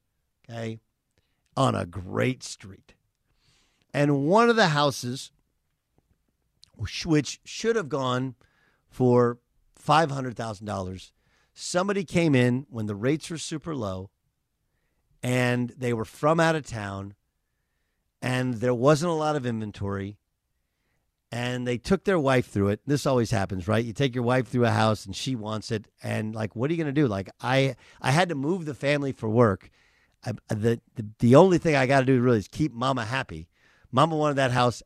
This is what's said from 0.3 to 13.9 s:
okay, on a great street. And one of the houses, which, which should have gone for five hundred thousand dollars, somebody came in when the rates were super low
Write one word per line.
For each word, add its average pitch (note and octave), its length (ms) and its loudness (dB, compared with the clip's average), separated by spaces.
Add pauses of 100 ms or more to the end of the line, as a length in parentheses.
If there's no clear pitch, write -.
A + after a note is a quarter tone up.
okay, A2+ 300 -10 (800)
on B2+ 160 2
a G2 120 -4
great G#2 580 -4
street. - 500 -18 (1000)
And C#3+ 320 2
one A3 240 6
of A#3 60 4
the G3+ 140 4
houses, C#3 640 -2 (1400)
which, - 300 -8
which D3+ 380 0
should - 320 -4
have F3+ 140 -4
gone C3 460 -2 (540)
for B2 500 2 (360)
five D3+ 360 2
hundred B2+ 260 -8
thousand G#2+ 300 -8
dollars, F#2+ 440 -8 (420)
somebody G3 500 -2
came E3 320 2
in B2 340 2
when A2+ 160 -8
the G#2 100 -6
rates C3 340 -4
were E3 80 -10
super D#3 380 -10
low G2 340 -8 (1120)